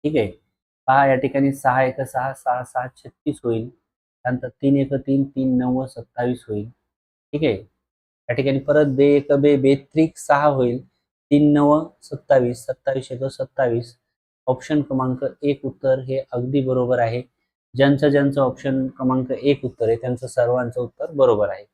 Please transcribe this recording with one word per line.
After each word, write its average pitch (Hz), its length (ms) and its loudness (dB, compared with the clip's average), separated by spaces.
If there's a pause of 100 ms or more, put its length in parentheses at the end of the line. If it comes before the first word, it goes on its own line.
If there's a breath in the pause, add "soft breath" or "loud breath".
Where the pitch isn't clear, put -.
ठीक 151 140 -2
आहे, 101 140 -2 (560)
पहा, 139 180 4
या 135 100 4
ठिकाणी 139 380 0
सहा 131 300 0
एक 127 180 -2
सहा, 131 320 -6
सहा 127 300 -4
सहा 127 240 -8
छत्तीस - 560 -10
होईल, 117 260 -4
त्यानंतर - 760 -10
तीन 139 300 0
एक 135 160 0
तीन, 135 300 -2
तीन 131 340 -2
नऊ 127 280 -2
सत्तावीस 123 640 -8
होईल. 107 200 -6 (600)
ठीक 147 120 -4
आहे, 113 160 0 (680)
या - 40 -4
ठिकाणी 135 260 0
परत 147 260 2
बे 139 200 4
एक 143 260 4
बे, 143 260 4
बेत्रिक 139 600 2
सहा 143 300 2
होईल, 131 380 0 (460)
तीन 147 220 6
नऊ 147 340 4 (140)
सत्तावीस, 127 640 0
सत्तावीस 131 460 -6
एक 123 120 -8
सत्तावीस. 127 760 -4 (500)
ऑप्शन 143 340 -2
क्रमांक 131 440 -4 (160)
एक 143 240 -4
उत्तर 135 340 -2
हे 131 200 -6 (120)
अगदी 127 340 -2
बरोबर 127 340 0
आहे. 117 240 -2 (520)
ज्यांचं, 139 340 2
ज्यांचं 139 320 2
ऑप्शन 131 460 -2
क्रमांक 127 440 -2
एक 135 340 -2
उत्तर 117 220 -4
आहे, - 80 2
त्यांचं 123 320 -8
सर्वांचं 123 540 -2
उत्तर 151 300 -10
बरोबर 117 380 2
आहे. 98 140 -10 (100)